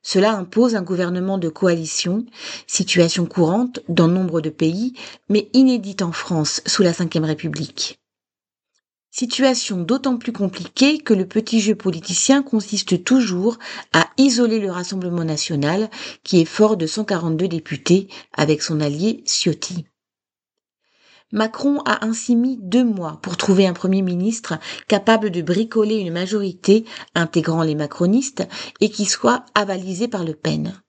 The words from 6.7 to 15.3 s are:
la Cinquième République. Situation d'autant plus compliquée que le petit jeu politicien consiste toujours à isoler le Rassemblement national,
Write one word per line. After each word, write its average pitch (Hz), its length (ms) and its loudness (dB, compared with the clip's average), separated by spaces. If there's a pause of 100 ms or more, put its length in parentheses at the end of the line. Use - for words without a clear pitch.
la 170 80 2
Cinquième 165 320 -2
République. - 760 -6 (1160)
Situation 254 640 0
d'autant 247 400 0
plus 233 160 -6
compliquée 202 640 2
que 302 160 0
le 185 160 2
petit 220 320 0
jeu 208 140 2
politicien 190 680 0
consiste 202 600 -2
toujours 226 540 2 (340)
à - 240 4
isoler 240 420 4
le 196 120 -2
Rassemblement 180 520 -4
national, 160 680 -2 (340)